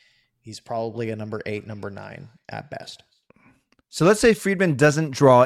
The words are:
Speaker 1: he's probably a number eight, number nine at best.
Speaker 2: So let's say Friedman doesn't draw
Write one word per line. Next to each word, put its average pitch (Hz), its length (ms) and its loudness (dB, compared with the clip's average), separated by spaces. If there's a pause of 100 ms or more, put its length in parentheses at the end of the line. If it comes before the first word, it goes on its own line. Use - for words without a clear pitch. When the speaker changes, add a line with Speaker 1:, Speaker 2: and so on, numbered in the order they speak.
(420)
Speaker 1:
he's 110 180 -20
probably 113 500 -8
a 110 60 -8
number 107 300 -10
eight, 104 200 -10
number 101 240 -14
nine 101 380 -18 (200)
at 110 220 -14
best. - 320 -18 (880)
Speaker 2:
So - 180 -4
let's 214 140 4
say 233 120 6
Friedman 185 440 -2
doesn't 147 340 2
draw 127 360 6